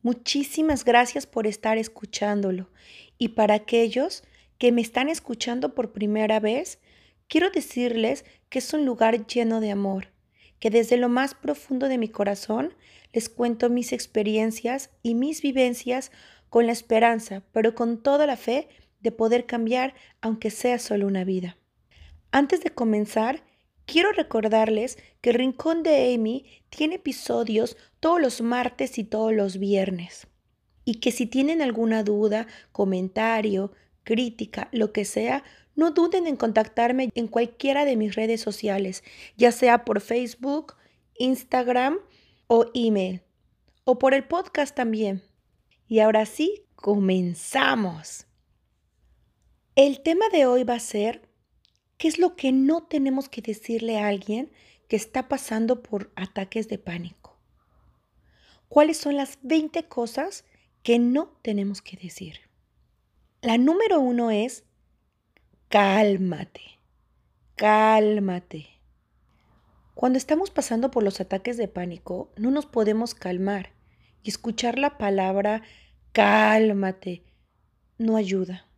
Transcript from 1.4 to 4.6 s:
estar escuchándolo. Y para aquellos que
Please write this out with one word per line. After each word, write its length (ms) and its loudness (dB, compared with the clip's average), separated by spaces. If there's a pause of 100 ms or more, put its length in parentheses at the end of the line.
estar 320 -2
escuchándolo. 880 -4 (480)
Y 120 -2
para 260 2
aquellos 680 0 (360)
que 120 6